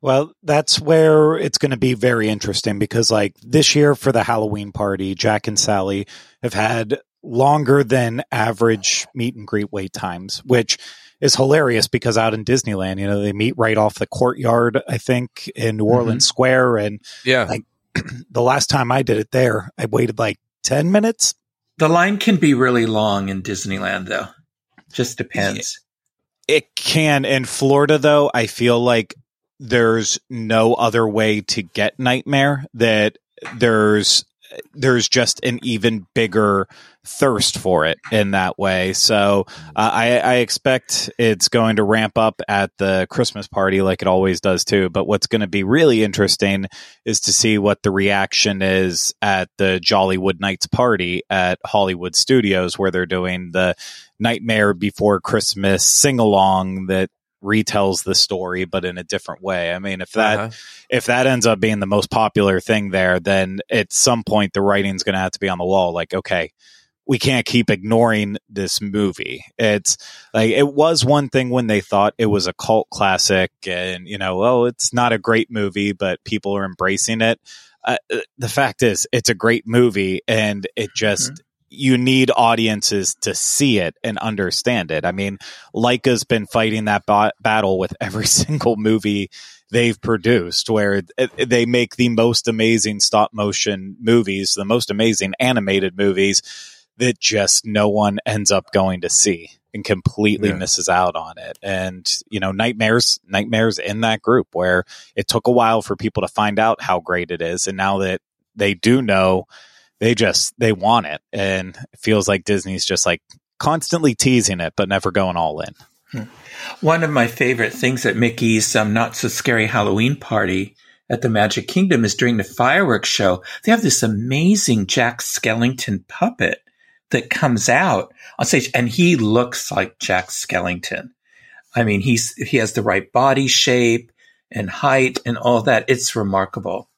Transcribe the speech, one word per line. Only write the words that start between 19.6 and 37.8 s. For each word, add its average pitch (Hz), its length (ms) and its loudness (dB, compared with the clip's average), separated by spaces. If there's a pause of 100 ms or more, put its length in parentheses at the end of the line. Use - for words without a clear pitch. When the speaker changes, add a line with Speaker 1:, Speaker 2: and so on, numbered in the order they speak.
Speaker 1:
I 117 80 -4
waited, 110 320 -2
like, 110 200 -4 (240)
ten 151 300 0
minutes. 214 420 -2 (440)
Speaker 2:
The 156 100 2
line 180 300 2
can 202 180 2
be 147 180 4
really 123 320 2
long 107 420 0
in 95 140 -6
Disneyland, 98 640 -6
though. - 200 -6 (680)
Just - 240 -4
depends. - 640 -6 (680)
Speaker 1:
It - 280 0
can. 151 480 2
In 131 200 0
Florida, 143 540 2
though, 147 360 4
I 117 120 2
feel 120 320 2
like 120 360 0 (440)
there's 113 600 0 (100)
no 113 460 2
other 113 340 0
way 107 320 0
to - 220 -6
get 101 360 -4
Nightmare, 135 760 0
that 110 420 2 (400)
there's, 107 680 2 (500)
there's 127 340 2
just 123 360 0
an 120 180 -2
even 113 520 0
bigger 101 540 2 (360)
thirst - 540 -2
for 87 280 2